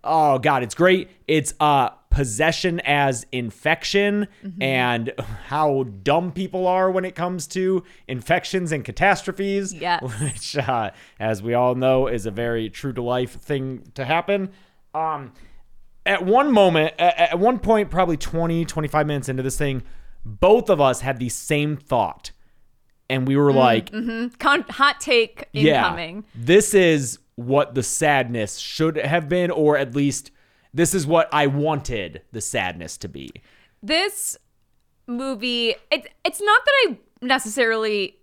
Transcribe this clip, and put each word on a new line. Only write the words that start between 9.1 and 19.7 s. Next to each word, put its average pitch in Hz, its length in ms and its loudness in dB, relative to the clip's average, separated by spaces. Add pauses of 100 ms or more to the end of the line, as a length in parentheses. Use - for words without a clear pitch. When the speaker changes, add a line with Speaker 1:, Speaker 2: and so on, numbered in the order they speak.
Speaker 2:
Yes. 170 280 -4
Speaker 1:
<laughs> 113 180 -8
Which, - 380 -8
uh, 120 320 -2 (280)
as 107 240 -2
we 120 120 -2
all 123 200 2
know, 131 340 2
is 110 180 -4
a 110 40 -4
very 117 400 -4
true-to-life 123 680 -4
thing 131 540 -8
to 135 100 -8
happen. 185 460 -2 (440)
Um, 151 380 -6 (760)
at 185 180 0
one 254 280 4
moment, 170 480 6
a-, 170 200 2 (120)
at 175 80 -2
one 233 180 2
point, 208 320 2
probably 170 260 2
twenty, 165 480 -2
twenty-five 151 440 -2
minutes 143 200 -4
into 131 140 -4
this 131 160 -4
thing, 135 240 -2 (420)